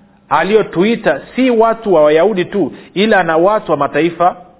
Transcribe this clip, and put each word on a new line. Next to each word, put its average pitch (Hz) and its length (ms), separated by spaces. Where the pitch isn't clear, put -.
aliotuita 185 920
si 254 140
watu 220 440
wa 156 80
Wayahudi 170 420
tu, 165 280
ila 202 280
na 165 140
watu 208 340
wa 156 60
mataifa 160 600